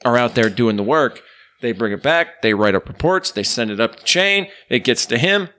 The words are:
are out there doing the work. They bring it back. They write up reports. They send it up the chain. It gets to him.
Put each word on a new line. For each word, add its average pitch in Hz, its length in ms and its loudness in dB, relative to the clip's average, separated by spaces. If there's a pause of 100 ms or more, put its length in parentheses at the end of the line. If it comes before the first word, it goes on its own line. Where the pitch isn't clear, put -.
are 120 120 4
out 120 180 2
there 113 160 2
doing 110 240 0
the 101 80 -2
work. 135 400 0 (380)
They 120 100 -4
bring 107 220 -4
it 98 100 -8
back. 165 400 -2
They 113 120 2
write 101 200 2
up 95 140 -2
reports. 185 420 -2
They 101 140 -6
send 110 260 -4
it 101 80 -6
up 117 200 -4
the - 40 -20
chain. 196 460 0 (200)
It 123 120 0
gets - 260 0
to - 100 -2
him. 185 320 0 (100)